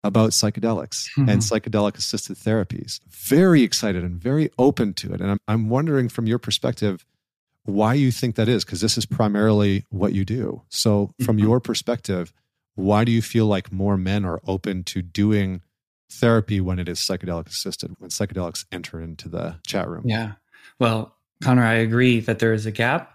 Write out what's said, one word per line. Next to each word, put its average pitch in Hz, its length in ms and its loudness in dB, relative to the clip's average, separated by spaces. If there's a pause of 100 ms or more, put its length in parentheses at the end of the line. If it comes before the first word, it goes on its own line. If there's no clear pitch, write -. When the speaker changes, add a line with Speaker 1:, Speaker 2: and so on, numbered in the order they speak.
Speaker 1:
about 110 260 4
psychedelics 104 760 -2 (100)
Speaker 2:
Mm-hmm. 139 120 2
Speaker 1:
and 110 140 4
psychedelic 107 560 0
assisted - 380 -8
therapies, - 720 -4
very 165 540 4
excited 98 400 0
and 87 160 -6
very 139 400 0
open 123 360 2
to - 180 -10
it. 92 80 -8
And 98 120 -2
I'm, 101 140 -2
I'm 110 220 0
wondering 135 400 0
from 117 180 -4
your 120 120 0
perspective, 107 680 -4 (600)
why 107 300 2
you 139 160 4
think 117 240 -2
that 110 140 2
is, 113 160 2
'cause 85 160 -8
this 113 180 0
is - 80 -4
primarily 104 840 2
what 101 240 -2
you 98 100 0
do. 110 460 -6
So 104 420 0 (100)
from 113 140 2
Speaker 2:
Mm-hmm. 104 100 4
Speaker 1:
your 120 140 4
perspective, 104 720 -4 (420)
why 104 300 4
do 117 80 2
you 113 100 2
feel 110 240 2
like 98 240 0
more 98 260 0
men 95 280 0
are 85 200 -4
open 95 400 -4
to - 180 -6
doing 95 600 0 (480)
therapy 110 500 2
when 92 200 -2
it 85 80 -6
is 87 100 -6
psychedelic 87 480 -4
assisted, - 520 -10
when 90 120 -18
psychedelics 90 600 -6
enter 85 280 -12
into 82 280 -12
the 82 360 -10
chat 95 240 -6
room? 82 200 -10
Speaker 2:
Yeah. 110 240 -4 (480)
Well, 113 340 0 (300)
Connor, 127 180 6
I 113 120 4
agree 117 460 2
that 113 200 -2
there 113 140 2
is 107 120 -4
a 107 60 -6
gap. 131 420 -2